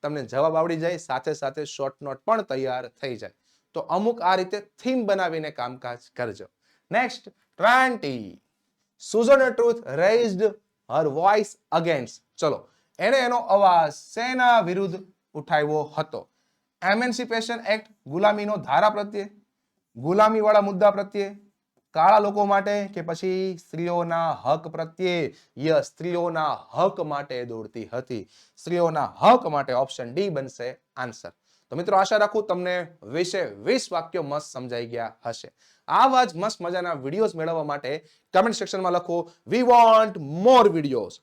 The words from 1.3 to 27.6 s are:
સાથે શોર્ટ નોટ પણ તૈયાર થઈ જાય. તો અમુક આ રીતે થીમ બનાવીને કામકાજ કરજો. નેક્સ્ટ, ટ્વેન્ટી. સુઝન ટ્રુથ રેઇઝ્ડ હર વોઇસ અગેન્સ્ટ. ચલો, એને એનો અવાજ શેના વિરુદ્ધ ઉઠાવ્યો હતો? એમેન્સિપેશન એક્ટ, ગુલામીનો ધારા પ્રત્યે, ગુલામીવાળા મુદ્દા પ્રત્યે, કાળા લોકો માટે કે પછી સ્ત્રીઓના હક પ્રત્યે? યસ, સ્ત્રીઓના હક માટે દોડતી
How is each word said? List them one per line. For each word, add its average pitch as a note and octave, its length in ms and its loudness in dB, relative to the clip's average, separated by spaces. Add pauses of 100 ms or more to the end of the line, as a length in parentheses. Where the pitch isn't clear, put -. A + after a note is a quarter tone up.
સાથે D3 320 -6
શોર્ટ C#3 360 -8
નોટ C#3 240 -10
પણ A3 160 2
તૈયાર B2+ 460 -4
થઈ B2 300 -10
જાય. G2+ 140 -16 (420)
તો D#3+ 60 -6
અમુક G#3 420 -2
આ F3+ 140 4
રીતે F#3 240 -2
થીમ B3 460 -4
બનાવીને E3+ 460 -2
કામકાજ B2 480 -10 (160)
કરજો. G#2+ 300 -8 (460)
નેક્સ્ટ, A#3 380 -4
ટ્વેન્ટી. F#3+ 1120 0 (580)
સુઝન C4 500 4
ટ્રુથ A#3 380 0
રેઇઝ્ડ G3 560 2 (480)
હર D3+ 160 2
વોઇસ F#3 500 2 (140)
અગેન્સ્ટ. D#3+ 520 -2 (140)
ચલો, C#3 300 -2 (320)
એને A#3 180 2
એનો B3 200 0
અવાજ F#3+ 540 4
શેના B3 680 2
વિરુદ્ધ F3+ 480 -4 (260)
ઉઠાવ્યો D3+ 640 -2
હતો? D3+ 320 -8 (640)
એમેન્સિપેશન A#3 760 -2
એક્ટ, G#3+ 240 -2 (160)
ગુલામીનો G#3 500 0
ધારા D3+ 320 2
પ્રત્યે, G#3 400 -8 (680)
ગુલામીવાળા G#3 680 4
મુદ્દા G3+ 300 4
પ્રત્યે, G3+ 440 -6 (560)
કાળા F#3 280 6
લોકો G#3 260 0
માટે G3+ 420 0
કે G3 140 -10
પછી F#3 560 -4 (100)
સ્ત્રીઓના E3 640 -2
હક D3 360 -2
પ્રત્યે? E3 680 -4 (220)
યસ, D3 280 2
સ્ત્રીઓના E3 680 -4 (200)
હક F#3 260 0
માટે C#3+ 460 -6
દોડતી A2+ 480 -12